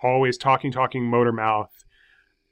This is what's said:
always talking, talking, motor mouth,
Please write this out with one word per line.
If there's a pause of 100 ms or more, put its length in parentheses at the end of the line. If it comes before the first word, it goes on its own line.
always
talking,
talking,
motor
mouth, (680)